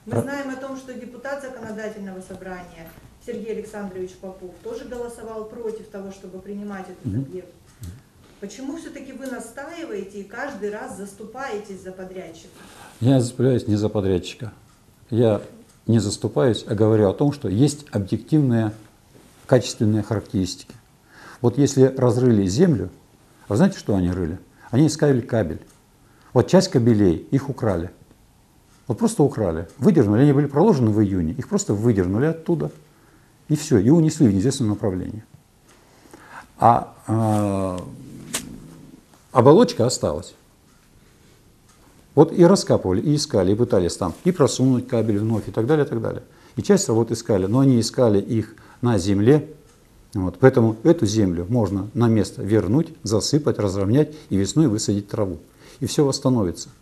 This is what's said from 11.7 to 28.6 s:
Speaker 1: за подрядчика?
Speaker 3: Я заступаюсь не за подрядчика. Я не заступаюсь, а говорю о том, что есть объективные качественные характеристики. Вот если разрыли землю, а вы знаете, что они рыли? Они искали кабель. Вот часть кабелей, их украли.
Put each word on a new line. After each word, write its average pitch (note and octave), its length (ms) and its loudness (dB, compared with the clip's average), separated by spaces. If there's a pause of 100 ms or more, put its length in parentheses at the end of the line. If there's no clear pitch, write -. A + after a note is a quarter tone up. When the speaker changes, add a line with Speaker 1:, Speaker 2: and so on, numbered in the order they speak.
Speaker 1:
за F#3 80 -12
подрядчика? F#3 560 -16 (520)
Speaker 3:
Я C3 200 4
заступаюсь A#2+ 480 0
не G#2 80 2
за G#2 120 0
подрядчика. G2 640 -4 (580)
Я A2 300 2 (460)
не A2+ 140 4
заступаюсь, G#2+ 680 -2
а A#2+ 80 -4
говорю G#2+ 340 4
о F#2+ 60 0
том, D3 180 2
что C#3+ 160 -8
есть G#2+ 440 0
объективные A2+ 800 0 (760)
качественные G#2+ 560 2
характеристики. - 720 -6 (680)
Вот A#2+ 160 0
если C3+ 380 4
разрыли B2 500 4
землю, G2+ 440 2 (560)
а - 60 -4
вы G2+ 40 0
знаете, F#3+ 220 2
что - 160 -4
они F2+ 160 0
рыли? F2+ 300 -6 (320)
Они D3+ 160 4
искали D3 320 2
кабель. G#2 400 -4 (720)
Вот A#2+ 160 4
часть F#3 240 4
кабелей, G#2+ 580 4
их C3+ 180 -2
украли. F#2 420 -4 (1000)